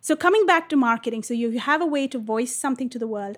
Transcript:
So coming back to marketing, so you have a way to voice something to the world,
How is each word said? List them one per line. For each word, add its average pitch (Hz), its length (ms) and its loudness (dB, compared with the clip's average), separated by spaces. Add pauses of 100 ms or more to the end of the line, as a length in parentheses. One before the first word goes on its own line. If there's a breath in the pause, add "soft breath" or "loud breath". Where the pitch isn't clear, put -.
So 302 160 0
coming 381 280 4
back 330 240 4
to 311 60 -2
marketing, 233 480 0
so 247 100 -6
you 233 260 -2
have 294 220 0
a 349 40 2
way 285 240 0
to 269 100 -6
voice 220 340 -2
something 262 360 -4
to 247 100 -10
the 226 80 -4
world, 202 300 -8